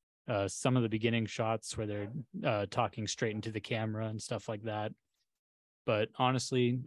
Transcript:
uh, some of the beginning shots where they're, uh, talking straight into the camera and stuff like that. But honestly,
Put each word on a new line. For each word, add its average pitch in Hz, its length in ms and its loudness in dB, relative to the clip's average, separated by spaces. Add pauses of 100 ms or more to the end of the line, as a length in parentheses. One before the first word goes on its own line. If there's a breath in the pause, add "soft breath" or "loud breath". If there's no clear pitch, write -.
(280)
uh, 101 200 2
some 127 300 2
of 120 60 4
the 110 60 2
beginning 113 380 2
shots 113 500 -2
where 110 100 -2
they're, 104 240 -4 (340)
uh, 104 260 2
talking 110 360 0
straight 110 280 -2
into 107 160 -4
the 107 100 -2
camera 110 460 -2
and 110 140 -6
stuff - 280 -6
like 107 140 -6
that. 107 300 -4 (920)
But 110 320 2
honestly, 127 680 4